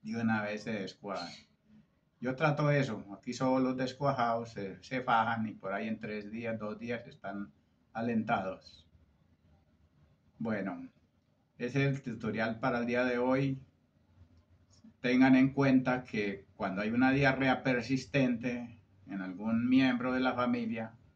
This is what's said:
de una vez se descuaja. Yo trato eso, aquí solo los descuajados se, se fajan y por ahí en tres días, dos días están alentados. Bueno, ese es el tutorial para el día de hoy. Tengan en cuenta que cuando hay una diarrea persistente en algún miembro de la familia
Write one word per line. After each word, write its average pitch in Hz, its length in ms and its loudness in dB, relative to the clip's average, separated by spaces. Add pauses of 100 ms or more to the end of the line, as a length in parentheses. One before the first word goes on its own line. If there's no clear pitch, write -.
de 113 180 -4
una 110 220 2
vez 107 200 -6
se 117 80 -6
descuaja. 95 580 -8 (920)
Yo 131 140 -4
trato 147 360 2
eso, 117 420 0
aquí 120 200 -10
solo 131 260 2
los 127 180 0
descuajados 120 760 -2
se, 95 320 -10
se 131 180 -6
fajan 113 460 2
y 101 60 -8
por 95 200 -8
ahí 107 140 -4
en 110 120 -6
tres 107 320 -8
días, 113 260 -6
dos 107 220 -8
días 117 280 -8
están 101 440 -10 (420)
alentados. 110 920 -2 (1500)
Bueno, 95 500 -4 (680)
ese 139 300 0
es 135 100 0
el - 40 -8
tutorial 113 580 -4
para 123 200 0
el 120 60 -2
día 120 180 0
de 123 140 0
hoy. 135 440 0 (1400)
Tengan 127 340 6
en 135 180 6
cuenta 131 500 4
que 101 420 -4 (100)
cuando 98 260 -2
hay 110 100 0
una 127 200 4
diarrea 131 520 2
persistente 123 1160 0 (280)
en 98 140 -6
algún 110 460 -2
miembro 127 460 4
de 127 60 0
la 127 140 0
familia 117 600 -2 (220)